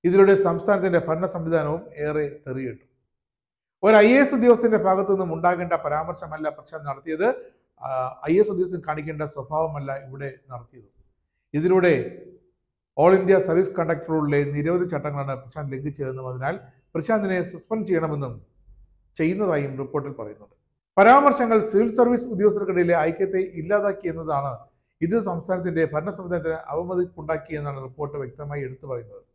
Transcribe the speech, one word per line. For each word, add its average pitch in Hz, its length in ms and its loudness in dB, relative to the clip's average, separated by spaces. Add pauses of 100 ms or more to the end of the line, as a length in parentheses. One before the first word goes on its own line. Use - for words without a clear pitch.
ഇതിലൂടെ 196 320 6
സംസ്ഥാനത്തിന്റെ 180 640 0
ഭരണ 165 260 -2
സംവിധാനവും 165 560 -2 (140)
ഏറെ 147 520 -4
തെറിയിട്ടു. 131 380 -10 (960)
ഒരു 214 120 8
ഐ 214 120 10
എ 254 100 8
എസ് 277 180 4
ഉദ്യോഗസ്ഥന്റെ 233 420 6
ഭാഗത്തു 190 320 2
നിന്നും 185 240 0
ഉണ്ടാകേണ്ട 175 400 0
പരാമർശമല്ല 156 760 -6
പ്രശാന്ത് 147 380 -14
നടത്തിയത്. 160 480 -2 (460)
ആ, 131 480 -6
ഐ 180 100 4
എസ് 214 100 4
ഉദ്യോഗസ്ഥൻ 180 380 -4
കാണിക്കേണ്ട 151 340 -8
സ്വഭാവമല്ല 143 840 -6
ഇവിടെ 135 320 -14 (100)
നടത്തിയത്. 120 400 -20 (640)
ഇതിലൂടെ 175 680 2 (800)
all 185 180 6
ഇന്ത്യ 185 200 4
സർവീസ് 180 320 0
കോൺട്രാക്ട് 165 380 -4
റൂളിലെ 147 340 0
നിരവധി 156 440 -2
ചട്ടങ്ങളാണ് 139 540 -6
പ്രശാന്ത് 143 320 -12
ലംഘിച്ചതെന്നും 135 540 -8
അതിനാൽ 131 320 -6 (360)
പ്രശാന്തിനെ 190 460 0
സസ്പെൻഡ് 180 440 -8
ചെയ്യണമെന്നും 151 600 -4 (680)
ചെയ്യുന്നതായും 160 600 -2
റിപ്പോർട്ടിൽ 135 340 -6
പറയുന്നുണ്ട്. - 440 -16 (420)
പരാമർശങ്ങൾ 233 680 6
സിവിൽ 220 280 2
സർവീസ് 240 320 4
ഉദ്യോഗസ്ഥർക്കിടയിലെ 185 720 2
ഐക്യത്തെ 175 400 0
ഇല്ലാതാക്കി 190 680 -2
എന്നതാണ് 147 500 -4 (440)
ഇത് 196 200 0
സംസ്ഥാനത്തിന്റെ 170 640 -2
ഭരണ 156 240 -6
സംവിധാനത്തിന് 175 440 -6
അവമതിപ്പുണ്ടാക്കി 160 1000 -6
എന്നാണ് 143 280 -8
റിപ്പോർട്ട് 143 340 -10
വ്യക്തമായി 143 440 -10
എടുത്തു 135 260 -12
പറയുന്നത്. 113 340 -12 (140)